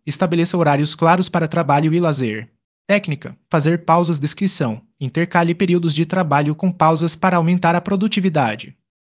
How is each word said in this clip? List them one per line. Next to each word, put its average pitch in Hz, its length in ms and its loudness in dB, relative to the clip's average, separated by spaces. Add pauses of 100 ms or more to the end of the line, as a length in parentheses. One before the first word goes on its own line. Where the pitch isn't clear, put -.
estabeleça 170 520 -2
horários 147 380 0
claros 175 340 2
para 165 180 -2
trabalho 156 460 0
e 170 60 2
lazer. 123 500 -2 (380)
Técnica: 202 500 -4 (120)
fazer 165 360 0
pausas. 165 320 2
Descrição: 139 640 -4 (180)
intercale 170 540 0
períodos 175 400 0
de 160 120 0
trabalho 151 500 0
com 185 160 -2
pausas 160 440 0
para 185 220 0
aumentar 170 380 2
a 175 60 0
produtividade. 180 920 -2 (300)